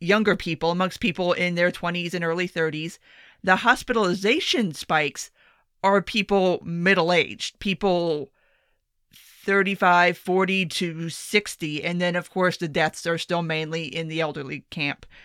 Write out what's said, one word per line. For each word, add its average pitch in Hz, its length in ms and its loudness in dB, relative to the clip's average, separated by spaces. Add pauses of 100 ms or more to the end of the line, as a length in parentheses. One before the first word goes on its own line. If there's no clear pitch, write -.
younger 202 360 2
people, 165 340 -2
amongst 180 300 -2
people 180 340 0
in 175 220 -2
their 175 160 2
twenties 175 420 -4
and 175 100 -4
early 170 220 -2
thirties. 160 540 -4 (440)
The 190 120 4
hospitalization 226 1200 2
spikes 151 560 -2 (520)
are 196 160 4
people 190 640 2
middle-aged, 170 920 2
people 170 720 0 (840)
thirty-five, 185 1000 2
forty 185 520 0
to 165 420 -4
sixty. 156 720 -4
And 175 160 -2
then, 180 160 0
of 170 140 -4
course, 180 280 0
the 170 100 -4
deaths 156 400 -2
are 170 100 0
still 170 240 -2
mainly 160 440 -4
in 165 240 -8
the 160 120 -2
elderly 147 480 -6
camp. - 380 -6 (180)